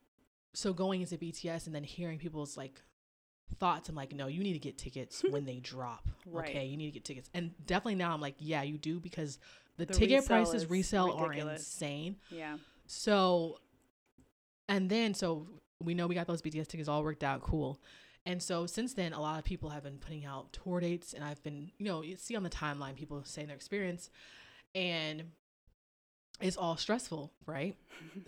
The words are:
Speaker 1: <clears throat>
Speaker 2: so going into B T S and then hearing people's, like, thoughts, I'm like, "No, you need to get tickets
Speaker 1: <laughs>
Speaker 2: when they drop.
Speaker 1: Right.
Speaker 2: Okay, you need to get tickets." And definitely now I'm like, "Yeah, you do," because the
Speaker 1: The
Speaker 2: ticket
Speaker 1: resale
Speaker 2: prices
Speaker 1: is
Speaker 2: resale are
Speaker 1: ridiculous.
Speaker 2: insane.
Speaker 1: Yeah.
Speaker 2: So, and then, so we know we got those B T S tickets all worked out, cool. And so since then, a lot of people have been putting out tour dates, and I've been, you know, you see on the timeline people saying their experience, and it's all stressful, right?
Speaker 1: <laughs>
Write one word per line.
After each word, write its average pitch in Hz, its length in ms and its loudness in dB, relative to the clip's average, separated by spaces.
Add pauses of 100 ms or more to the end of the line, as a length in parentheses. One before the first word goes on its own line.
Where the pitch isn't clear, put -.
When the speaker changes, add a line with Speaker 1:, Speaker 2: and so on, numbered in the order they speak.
(140)
Speaker 1:
<clears throat> - 400 -20
Speaker 2:
so 196 180 2
going 185 300 2
into 170 160 -4
B 170 140 -4
T - 180 -4
S 165 160 -4
and 160 80 -6
then 147 100 -4
hearing 160 340 -4
people's, 151 380 -6
like, 135 240 -10 (800)
thoughts, 175 320 2
I'm 156 40 -6
like, 139 200 -6
"No, 139 140 -2
you 165 140 -2
need 196 120 2
to 151 40 -2
get 135 200 -6
tickets - 460 -6
Speaker 1:
<laughs> - 40 6
Speaker 2:
when 143 160 2
they 127 160 -4
drop. 123 480 -4 (160)
Speaker 1:
Right. 165 240 -4
Speaker 2:
Okay, 143 180 -2
you 135 120 -4
need 151 80 -2
to 147 60 -6
get - 120 -12
tickets." - 300 -10
And 170 180 -2 (140)
definitely 202 300 2
now 170 180 2
I'm 151 80 -2
like, 139 160 -4
"Yeah, 151 240 0
you 147 160 -2
do," 156 200 -2
because 165 400 -6 (380)
the 170 80 -2
Speaker 1:
The 190 80 -2
Speaker 2:
ticket 220 300 10
Speaker 1:
resale - 40 0 (180)
Speaker 2:
prices 220 180 2
Speaker 1:
is 165 80 -2
Speaker 2:
resale 185 400 6
are 160 180 2
Speaker 1:
ridiculous. 151 320 -2
Speaker 2:
insane. 151 560 -4 (140)
Speaker 1:
Yeah. 156 260 -6 (300)
Speaker 2:
So, 185 760 4 (1080)
and 190 180 4
then, 220 240 4
so 165 340 0 (360)
we 170 100 2
know 175 140 2
we 175 80 2
got 170 120 0
those 170 140 0
B 156 80 -4
T 156 120 -2
S 151 60 -2
tickets 156 220 -6
all 151 160 4
worked 151 200 -2
out, 139 180 2
cool. 143 360 0 (500)
And 175 140 -2
so 170 240 0
since 247 280 -2
then, 175 180 0
a 151 80 -4
lot 156 180 0
of 156 60 -4
people 175 260 -2
have 147 140 -8
been 139 140 -10
putting 151 260 -8
out 135 280 -8
tour 180 280 -2
dates, 170 340 0
and 151 80 -8
I've 147 220 -6
been, 147 340 -8
you 208 80 -4
know, 160 160 -2
you 175 140 -8
see - 180 -8
on 208 80 0
the 175 80 -2
timeline 143 460 -4
people 143 280 -8
saying 151 220 -8
their 143 80 -10
experience, 180 560 -4 (640)
and 165 560 -2 (1120)
it's 185 160 0
all 170 200 2
stressful, 160 560 -2 (140)
right? 156 340 -2
Speaker 1:
<laughs> - 60 -20 (420)